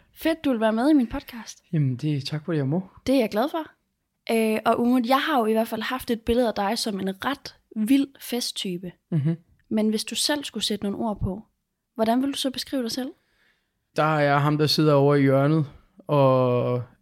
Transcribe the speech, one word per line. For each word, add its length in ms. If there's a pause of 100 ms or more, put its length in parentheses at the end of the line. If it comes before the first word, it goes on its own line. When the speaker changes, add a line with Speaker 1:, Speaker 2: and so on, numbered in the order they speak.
(140)
Speaker 1:
Fedt, 300
du 60
vil 100
være 120
med 180
i 20
min 140
podcast. 520 (140)
Speaker 2:
Jamen, 240
det, 300
tak 180
fordi 140
jeg 80
må. 160 (240)
Speaker 1:
Det 80
er 40
jeg 120
glad 200
for. 140 (680)
Øh, 340
og 140
Umut, 260
jeg 140
har 180
jo 80
i 60
hvert 160
fald 140
haft 280
et 100
billede 280
af 60
dig 240
som 220
en 240
ret 320 (200)
vild 300 (140)
festtype. 720 (180)
Speaker 2:
Mhm. 260 (320)
Speaker 1:
Men 200
hvis 160
du 100
selv 300
skulle 200
sætte 200
nogle 140
ord 240
på, 200 (520)
hvordan 280
vil 100
du 60
så 120
beskrive 320
dig 80
selv? 200 (840)
Speaker 2:
Der 200
er 40
jeg 220
ham, 160
der 80
sidder 280
over 200
i 60
hjørnet 460 (400)
og, 720 (260)